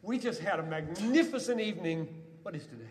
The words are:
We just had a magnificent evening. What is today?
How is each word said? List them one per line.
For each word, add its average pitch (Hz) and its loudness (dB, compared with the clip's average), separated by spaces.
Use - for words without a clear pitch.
We 226 -2
just 226 0
had 170 2
a - -2
magnificent 220 2
evening. 165 -2
What 180 -8
is 151 -8
today? 113 -14